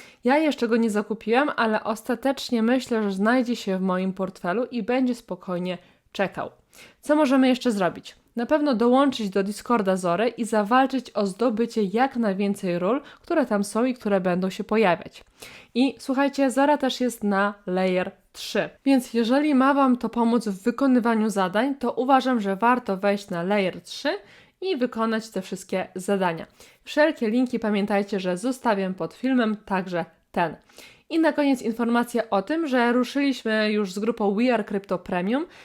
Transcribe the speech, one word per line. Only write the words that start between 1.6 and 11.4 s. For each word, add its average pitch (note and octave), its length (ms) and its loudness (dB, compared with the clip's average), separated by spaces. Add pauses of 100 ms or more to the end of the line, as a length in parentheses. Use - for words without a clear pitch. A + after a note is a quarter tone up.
ostatecznie A#3+ 760 -2
myślę, A#3+ 400 0
że G3+ 100 0
znajdzie A#3 440 0
się F#3+ 220 -2
w F#3 40 -6
moim F#3 300 0
portfelu F#3+ 520 -4
i A#3+ 180 -6
będzie B3 320 0
spokojnie F3+ 640 -6 (340)
czekał. - 380 -4 (500)
Co D4+ 160 2
możemy C4 320 4
jeszcze B3+ 240 2
zrobić? F#3 440 -4 (200)
Na A#3 100 -4
pewno D4 280 2
dołączyć B3 560 2
do G3 120 0
Discorda G3+ 540 0
Zory F3+ 320 0
i A#3+ 160 -6
zawalczyć B3 680 0
o G#3 160 -2
zdobycie A3+ 560 -2